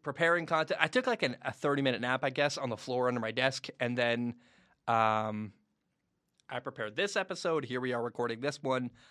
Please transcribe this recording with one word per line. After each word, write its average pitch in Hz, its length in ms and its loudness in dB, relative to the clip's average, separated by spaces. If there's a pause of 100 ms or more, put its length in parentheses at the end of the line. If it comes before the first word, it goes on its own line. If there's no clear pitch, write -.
preparing 170 420 2
content. 160 360 0
I 160 60 6
took, 254 200 0
like, 233 160 0
an, 123 180 -2
a 135 100 -4
thirty-minute 139 500 0
nap, 127 220 0
I 139 60 0
guess, 143 280 0
on 131 120 -2
the 110 80 -4
floor 127 300 0
under 123 140 0
my 110 100 -2
desk. 127 360 0 (120)
And 123 180 0
then, 120 380 0 (520)
um, 110 680 2 (960)
I 123 120 -6
prepared 113 340 -6
this 196 200 0
episode. 180 480 0
Here 127 160 -4
we 127 140 0
are 120 80 0
recording 117 400 -2
this 139 200 -2
one. 127 300 0 (200)